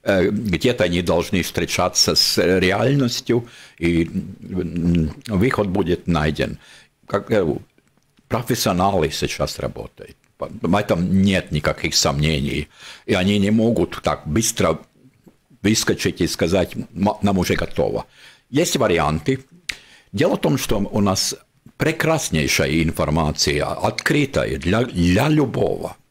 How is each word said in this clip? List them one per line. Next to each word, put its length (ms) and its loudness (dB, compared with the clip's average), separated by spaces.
э, 260 2
где-то 540 0
они 180 0
должны 400 0
встречаться 760 0
с 220 0
реальностью, 880 2
и, 260 2
м, 1040 -2
выход 400 0
будет 400 -2
найден. 500 0
Как, 240 -4
э, 140 2
профессионалы 840 0
сейчас 480 -6
работают. 560 -10
В 360 -2
этом 480 2
нет 280 2
никаких 440 -2
сомнений. 720 0
И 80 0
они 260 2
не 120 2
могут 520 0
так 240 -2
быстро 520 0
выскочить 580 0
и 60 2
сказать: 480 0
"М-, 460 -2
нам 160 2
уже 180 0
готово". 500 -2
Есть 280 0
варианты. 640 0
Дело 240 0
в 60 -6
том, 160 2
что 200 -2
у 100 0
нас 340 0
прекраснейшая 1040 0
информация, 840 0
открытая 920 -2
для, 260 0
для 460 2
любого 680 0